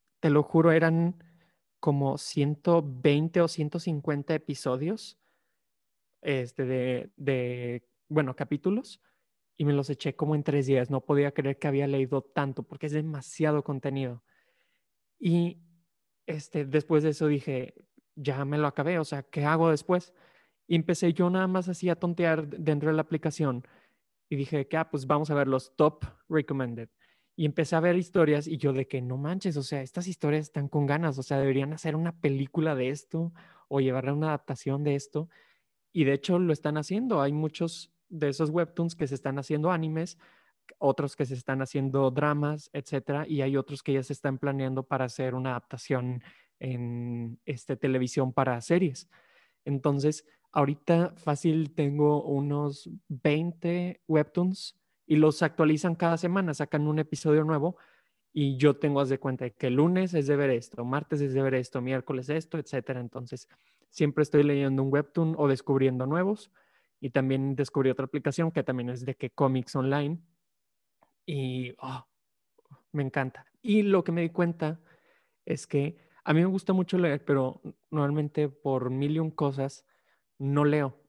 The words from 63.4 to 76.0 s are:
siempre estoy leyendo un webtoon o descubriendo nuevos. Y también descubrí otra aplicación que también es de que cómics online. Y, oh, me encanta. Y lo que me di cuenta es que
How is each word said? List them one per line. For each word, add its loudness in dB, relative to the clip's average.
siempre 2
estoy 6
leyendo 2
un 0
webtoon 0
o 2
descubriendo 2
nuevos. -2
Y -8
también 0
descubrí 2
otra -2
aplicación -2
que -2
también -4
es -8
de -6
que -8
cómics 0
online. -2
Y, -4
oh, -10
me 0
encanta. -2
Y 4
lo 6
que 0
me 0
di 0
cuenta 0
es -6
que -2